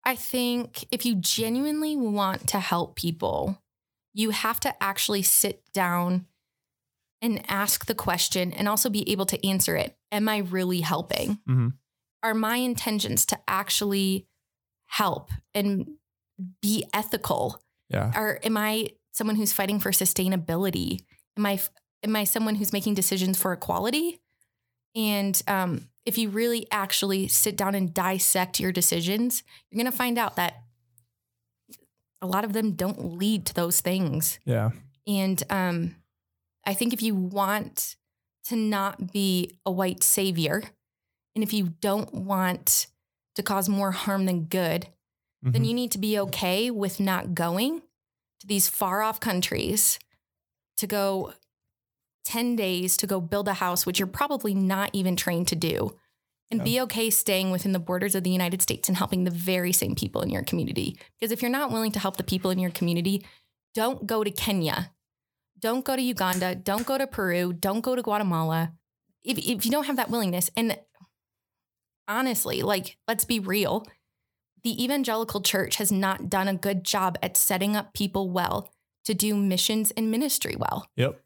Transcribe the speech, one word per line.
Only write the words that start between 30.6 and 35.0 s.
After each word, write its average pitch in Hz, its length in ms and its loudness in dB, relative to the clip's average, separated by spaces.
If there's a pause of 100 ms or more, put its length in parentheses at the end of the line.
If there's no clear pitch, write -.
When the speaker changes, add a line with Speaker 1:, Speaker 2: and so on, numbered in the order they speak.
Speaker 1:
a 185 60 -6
lot 190 160 0
of 208 100 -2
them 214 200 0
don't 180 440 -4
lead 208 280 0
to - 80 -6
those 175 280 2
things. 170 640 0
Speaker 2:
Yeah. 117 260 2 (360)